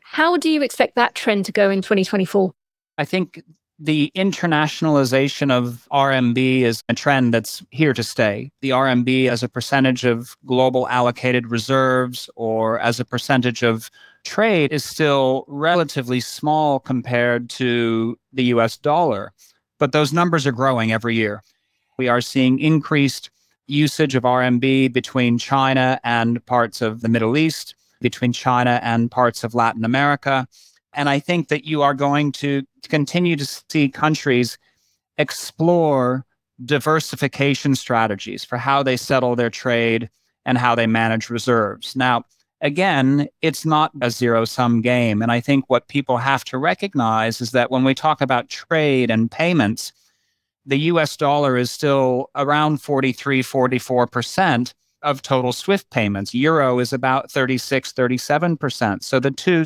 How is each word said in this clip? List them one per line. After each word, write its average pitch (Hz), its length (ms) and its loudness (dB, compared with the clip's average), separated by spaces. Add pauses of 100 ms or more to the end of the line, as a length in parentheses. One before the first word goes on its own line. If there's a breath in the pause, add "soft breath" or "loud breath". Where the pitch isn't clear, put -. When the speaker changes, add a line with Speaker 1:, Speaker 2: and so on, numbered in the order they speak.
Speaker 1:
How 330 320 0
do 320 120 -2
you 302 140 2
expect - 320 0
that - 220 0
trend 202 300 0
to 196 60 -8
go 202 160 4
in 196 140 0
twenty 190 220 0
twenty-four? 190 480 0 (440)
Speaker 2:
I 151 80 -2
think 180 380 -4 (340)
the 156 380 0
internationalization 151 1400 0
of 120 400 -2
R 139 220 2
M 123 220 2
B 131 280 2
is 117 260 0
a 120 60 -2
trend 131 400 2
that's - 260 -4 (120)
here 151 200 2
to 117 120 -4
stay. 113 560 -2
The 135 100 -4
R 131 160 2
M 123 160 2
B 131 260 2
as 120 140 -2
a 123 60 -2
percentage 131 560 0
of 117 320 -2 (100)
global 127 400 2
allocated 123 640 0
reserves 127 840 0
or 110 420 -2
as 117 220 -2
a 120 40 -6
percentage 123 600 -2
of 113 260 0 (340 soft breath)
trade 190 480 0
is 143 120 -4
still 139 640 0
relatively 143 720 -2
small 151 580 0
compared 120 720 -2
to 117 640 0 (160)
the 131 120 -2
U 120 160 4
S 113 160 0
dollar. 147 560 0 (480 soft breath)
But 139 100 0
those 151 220 0
numbers 165 340 2
are 135 60 2
growing 117 400 0
every 113 240 -2
year. 104 260 -2 (560)
We 131 80 -2
are 120 140 4
seeing 131 400 2
increased 147 720 0 (360)
usage 143 480 0
of 123 100 0
R 127 160 2
M 123 200 2
B 135 260 2
between 120 520 0
China 131 640 0
and 117 420 -2
parts 117 340 -2
of 113 200 -4
the 117 80 -2
Middle 117 280 2
East, 156 380 -2 (260)
between 123 320 -2
China 123 480 0
and 117 300 -2
parts 123 320 0
of 117 140 -6
Latin 113 280 0
America. 135 640 0 (460 soft breath)
And 143 160 -2
I 143 100 2
think 170 300 -2
that 151 160 -2
you 151 180 -2
are 143 120 4
going 143 380 0
to 139 300 -2 (260)
continue 165 460 0
to 143 360 -6
see 147 180 2
countries 135 680 0 (600)
explore 147 1080 0 (400)
diversification 139 1080 0
strategies 107 720 -2
for 123 120 -8
how 139 260 0
they 131 140 0
settle 127 380 0
their 120 160 0
trade 117 580 0 (360)
and 127 140 2
how 123 160 2
they 117 120 2
manage 113 440 0
reserves. 113 640 -2
Now, 127 280 0 (360)
again, 147 640 2 (140)
it's 160 240 -2
not 156 280 2 (100)
a 120 80 2
zero-sum 117 720 2
game. 117 400 2
And 117 100 0
I 120 80 0
think 139 280 2
what 123 200 0
people 135 300 0
have 131 260 0
to 131 140 -8
recognize 120 840 -2
is 117 120 -6
that 120 180 2
when 131 140 2
we 135 100 4
talk 156 260 -2
about 127 300 -2
trade 139 600 0
and 113 200 0
payments, 147 640 0 (760)
the 139 120 0
U 165 220 2
S 147 160 -2
dollar 143 400 0
is 123 160 -2
still 135 640 0
around 147 460 0
forty-three, 135 600 -2
forty-four 127 640 0
percent 123 680 -2 (280)
of 143 180 -2
total 127 320 -2
swift - 380 -4
payments. 101 420 -2
Euro 135 460 2
is 123 140 -2
about 131 400 -2
thirty-six, 131 580 -2
thirty-seven 147 640 0
percent. 113 460 -2
So - 160 -2
the 135 140 0
two 165 340 0